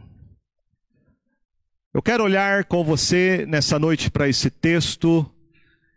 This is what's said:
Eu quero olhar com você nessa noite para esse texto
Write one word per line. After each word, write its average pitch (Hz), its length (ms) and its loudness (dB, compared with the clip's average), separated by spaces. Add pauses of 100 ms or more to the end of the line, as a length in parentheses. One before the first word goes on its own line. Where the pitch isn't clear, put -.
(1900)
Eu 139 80 -2
quero 226 200 0
olhar 196 440 0
com 175 180 0
você 175 640 0
nessa 151 300 0
noite 156 320 0
para 143 180 0
esse 131 220 0
texto 165 800 0 (680)